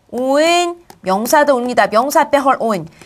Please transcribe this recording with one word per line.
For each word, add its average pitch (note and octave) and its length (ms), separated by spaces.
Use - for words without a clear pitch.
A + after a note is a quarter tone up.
own, E4 720
명사도 B3 540
옵니다. A#3+ 320
명사 B3+ 340
앞에 C#4+ 160
her C4 220
own. G3+ 280